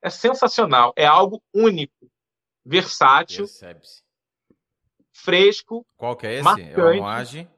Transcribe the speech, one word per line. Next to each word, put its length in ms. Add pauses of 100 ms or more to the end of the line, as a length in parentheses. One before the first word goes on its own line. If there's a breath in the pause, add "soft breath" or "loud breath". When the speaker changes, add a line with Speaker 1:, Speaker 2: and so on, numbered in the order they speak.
Speaker 1:
É 80
sensacional, 840
é 100
algo 360 (120)
único, 560 (520)
versátil, 840
Speaker 2:
Percebe-se. 560 (1120)
Speaker 1:
fresco, 720 (100)
Speaker 2:
Qual 200
que 100
é 80
esse? 60
É 20
o 20
Speaker 1:
marcante. 540
Speaker 2:
Amouage? 580